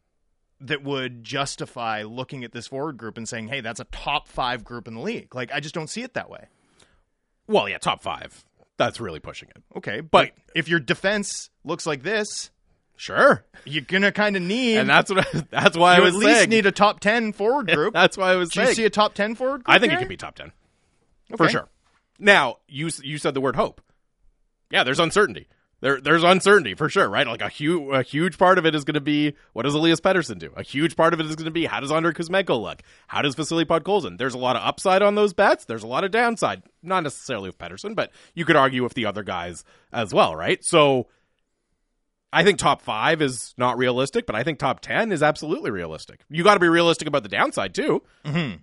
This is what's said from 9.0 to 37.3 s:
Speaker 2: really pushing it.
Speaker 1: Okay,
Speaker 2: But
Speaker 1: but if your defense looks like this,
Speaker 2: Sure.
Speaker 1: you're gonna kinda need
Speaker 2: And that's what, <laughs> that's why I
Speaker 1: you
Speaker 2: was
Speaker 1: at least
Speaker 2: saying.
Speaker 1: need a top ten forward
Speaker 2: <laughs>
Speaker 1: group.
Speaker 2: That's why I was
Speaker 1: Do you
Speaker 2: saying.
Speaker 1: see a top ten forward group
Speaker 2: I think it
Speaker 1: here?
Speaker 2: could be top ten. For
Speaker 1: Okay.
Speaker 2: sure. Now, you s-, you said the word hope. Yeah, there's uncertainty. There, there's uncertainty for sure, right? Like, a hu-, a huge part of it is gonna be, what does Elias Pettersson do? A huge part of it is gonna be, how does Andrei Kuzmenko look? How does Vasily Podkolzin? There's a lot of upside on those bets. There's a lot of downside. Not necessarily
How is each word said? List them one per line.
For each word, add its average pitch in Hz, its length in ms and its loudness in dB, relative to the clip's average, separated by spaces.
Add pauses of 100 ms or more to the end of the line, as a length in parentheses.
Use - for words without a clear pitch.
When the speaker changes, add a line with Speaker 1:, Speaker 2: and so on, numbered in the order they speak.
Speaker 2:
really 90 180 -10
pushing - 300 -16
it. - 120 -20 (140)
Speaker 1:
Okay, 123 240 -8
Speaker 2:
But 156 360 2
Speaker 1:
but - 80 -20 (120)
if 160 140 -4
your 170 100 0
defense 190 680 -4 (160)
looks 160 200 -6
like 143 180 -4
this, 208 480 -6 (440)
Speaker 2:
Sure. 165 500 2 (200)
Speaker 1:
you're 143 180 -6
gonna 196 300 0
kinda 202 260 0
need 220 380 0
Speaker 2:
And 208 120 2
that's 156 220 4
what, 185 160 2 (120)
<laughs> - 100 -8
that's 143 280 2
why 175 180 8
I - 20 8
Speaker 1:
you 185 60 8
Speaker 2:
was 180 120 4
Speaker 1:
at 202 40 -2
least 226 200 6
Speaker 2:
saying. 214 100 4
Speaker 1:
need 220 160 4
a 196 60 4
top 208 300 2
ten 220 320 0
forward 233 340 -2
Speaker 2:
<laughs> 160 60 2
Speaker 1:
group. 170 200 0
Speaker 2:
That's 185 240 4
why 185 140 2
I 185 60 4
was 175 120 -2
Speaker 1:
Do 190 120 -2
you 240 60 2
Speaker 2:
saying. 220 100 2
Speaker 1:
see 226 80 0
a 202 40 2
top 208 240 2
ten 214 220 -4
forward 262 300 -6
group 143 100 6
Speaker 2:
I 190 40 6
think 247 120 2
it 330 40 0
Speaker 1:
here? 359 40 -4
Speaker 2:
could - 100 -6
be 85 80 -10
top - 180 -14
ten. 71 180 -18 (840)
For 196 80 2
Speaker 1:
Okay. 160 80 4
Speaker 2:
sure. - 160 -4 (500)
Now, 175 420 4 (100)
you 147 180 -8
s-, - 160 -10
you 156 140 -10
said 147 160 -2
the 135 80 -2
word 135 160 0
hope. - 240 -4 (880)
Yeah, 175 140 2
there's 139 160 0
uncertainty. 160 460 0 (340)
There, 131 180 0
there's 156 240 4
uncertainty 185 500 4
for 147 160 -4
sure, 185 200 2
right? 123 180 0
Like, 113 140 -8
a 104 80 -4
hu-, 151 420 -4
a 131 100 2
huge 156 360 -2
part 185 200 6
of 165 80 2
it 160 80 4
is 147 120 -4
gonna 151 160 -2
be, 147 340 0 (160)
what 113 120 -6
does 143 120 0
Elias 160 240 4
Pettersson 165 400 0
do? 78 160 -12
A - 80 -10
huge 160 320 -4
part 165 180 4
of 160 60 0
it 160 60 -4
is 156 100 -8
gonna 160 160 -8
be, 160 140 -2
how 107 160 -4
does 139 100 -6
Andrei 165 220 0
Kuzmenko 175 460 -2
look? 82 220 -10 (260)
How 98 140 -4
does 135 140 -2
Vasily 160 300 -2
Podkolzin? 165 520 -2
There's 123 160 -4
a 127 60 -10
lot 127 160 0
of 98 80 -4
upside 185 380 0
on 208 140 4
those 208 180 2
bets. 247 320 2
There's 113 180 -8
a 113 40 -12
lot 143 180 -2
of 185 60 -6
downside. 208 520 -2 (180)
Not 180 220 -2
necessarily 110 460 -8